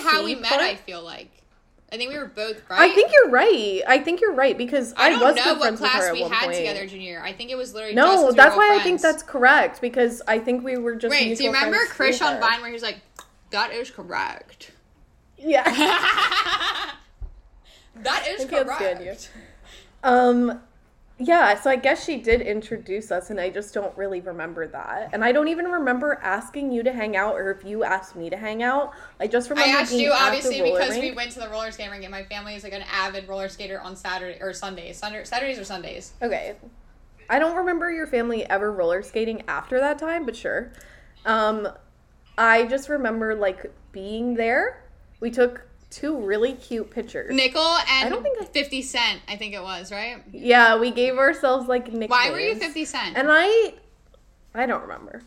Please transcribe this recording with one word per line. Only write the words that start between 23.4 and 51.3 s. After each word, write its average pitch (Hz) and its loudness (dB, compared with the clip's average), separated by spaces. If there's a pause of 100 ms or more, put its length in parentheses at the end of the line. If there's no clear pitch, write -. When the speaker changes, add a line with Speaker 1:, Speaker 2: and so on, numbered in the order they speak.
Speaker 2:
just 202 -10
don't 196 -6
really 196 -6
remember 170 -10
that. 156 -10
And 214 -4
I 240 4
don't 302 2
even 339 -2
remember 294 -2
asking 233 -4
you 233 -2
to 254 0
hang 220 -4
out, 202 0
or 190 -4
if 196 -8
you 208 -4
asked - -4
me 170 -10
to 185 -6
hang 220 -6
out. 262 -2 (260)
I - -2
just 240 -2
Speaker 1:
I 294 -4
Speaker 2:
remember 277 4
Speaker 1:
asked 247 0
Speaker 2:
being 247 0
Speaker 1:
you, 285 4
Speaker 2:
at 262 4
the 269 4
Speaker 1:
obviously, 262 0
Speaker 2:
roller 175 2
Speaker 1:
because 175 0
we 240 -4
Speaker 2:
rink. - -6
Speaker 1:
went 240 -8
to 247 -16
the 226 -10
roller 220 -8
skating 208 -14
rink, 196 -14
and 185 -14
my 196 -12
family 208 -12
is, 104 -16
like, 196 -14
an 196 -12
avid 196 -6
roller 190 -8
skater 190 -12
on 190 -14
Saturday, 185 -8
or 190 -8
Sundays. 175 -12
Sun-, 208 -12
Saturdays 254 -4
or 196 -12
Sundays. 190 -14 (100)
Speaker 2:
Okay. 202 -4 (760)
I 254 2
don't 330 2
remember 349 -2
your 320 -6
family 233 -2
ever 202 0
roller 180 0
skating 220 -4
after 202 -4
that 294 0
time, 320 -4
but 233 -6
sure. 180 -6 (540)
Um, 214 0 (720)
I 226 6
just 269 -2
remember, 226 -2
like, 196 -4 (220)
being 220 -6
there. 254 -2 (340)
We 233 -6
took 247 0 (240)
two 294 -6
really 214 0
cute 226 -10
pictures. - -8
Speaker 1:
Nickel 262 2
and 330 2
Speaker 2:
I - -2
don't 440 -4
think 539 -2
I 392 -8
Speaker 1:
fifty 277 -4
Cent, 233 -2
I 208 -10
think 208 -12
it 190 -10
was, 185 -12
right? 220 -10 (100)
Speaker 2:
Yeah, 233 8
we 240 2
gave 254 0
ourselves, 269 2